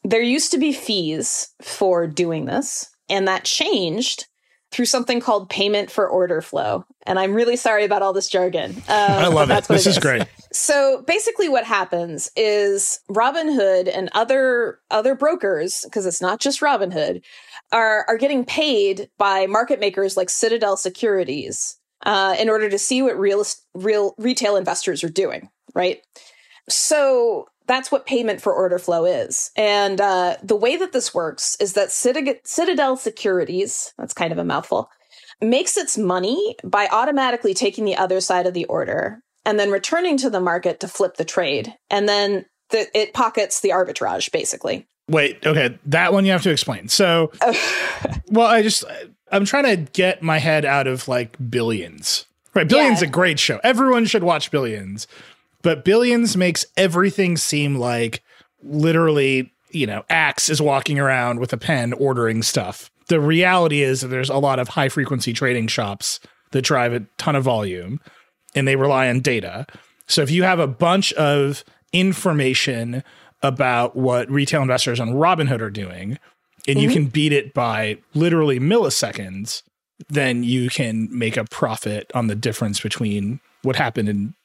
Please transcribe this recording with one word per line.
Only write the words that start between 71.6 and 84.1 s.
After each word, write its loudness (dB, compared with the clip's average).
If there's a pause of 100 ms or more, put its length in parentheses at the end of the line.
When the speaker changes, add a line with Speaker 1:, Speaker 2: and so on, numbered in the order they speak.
Speaker 2:
information 0 (380)
about 0
what 0
retail 0
investors 0
on -2
Robinhood 0
are -6
doing, -10 (480)
and 2
you 4
Speaker 1:
Mm-hmm. 2
Speaker 2:
can 4
beat 2
it 0
by -2 (160)
literally 2
milliseconds, -2 (460)
then 0
you 0
can -2
make -2
a -2
profit -4
on 0
the 0
difference -2
between -4 (240)
what 0
happened -2
in -4 (120)